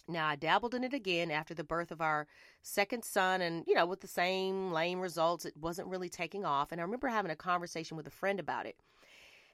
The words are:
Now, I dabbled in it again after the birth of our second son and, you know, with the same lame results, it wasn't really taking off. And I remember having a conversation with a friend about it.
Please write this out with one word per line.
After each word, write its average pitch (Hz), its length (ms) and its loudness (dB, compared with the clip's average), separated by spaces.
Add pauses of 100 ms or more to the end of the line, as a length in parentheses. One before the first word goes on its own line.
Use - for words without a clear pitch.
Now, 160 200 0
I 151 100 2
dabbled 196 360 2
in 247 100 -2
it 254 100 -2
again 180 360 0
after 156 240 -4
the 160 100 -6
birth 165 280 -4
of 165 100 -8
our 151 240 2 (380)
second 214 400 -2
son 185 380 2
and, 165 260 0
you 392 80 6
know, 175 100 8
with 180 140 -4
the - 80 -16
same 190 640 0
lame 170 280 2
results, 170 460 2
it 165 120 -8
wasn't 165 320 -4
really 180 200 -4
taking 185 360 -6
off. 143 260 2
And 170 80 -4
I 170 60 0
remember 254 240 -2
having 208 220 0
a 160 40 -2
conversation 170 640 -4
with 151 100 -10
a 135 40 -12
friend 196 280 0
about 131 260 -4
it. - 120 -10 (760)